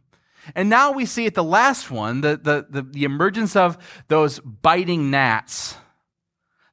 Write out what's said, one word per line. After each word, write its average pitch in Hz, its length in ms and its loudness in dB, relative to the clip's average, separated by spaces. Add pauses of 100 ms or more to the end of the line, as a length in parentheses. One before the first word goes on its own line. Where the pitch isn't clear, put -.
(560)
And 190 140 0
now 269 220 4
we 269 140 -2
see 233 220 -4
at - 80 -4
the 180 80 0
last 226 480 0
one, 117 300 -4
the, 151 160 0
the, 147 300 -2
the, 143 140 -8
the 139 220 -6
emergence 185 520 -2
of 175 220 2 (300)
those 151 320 2
biting 160 720 0
gnats, 127 640 -2 (960)